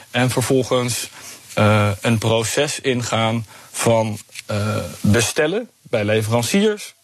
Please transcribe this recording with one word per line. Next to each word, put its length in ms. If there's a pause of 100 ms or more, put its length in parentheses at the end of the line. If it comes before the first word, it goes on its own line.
(100)
en 200
vervolgens, 800 (440)
eh, 360 (100)
een 180
proces 640
ingaan 640 (240)
van, 480 (280)
eh, 300 (240)
bestellen 680 (140)
bij 220
leveranciers. 1000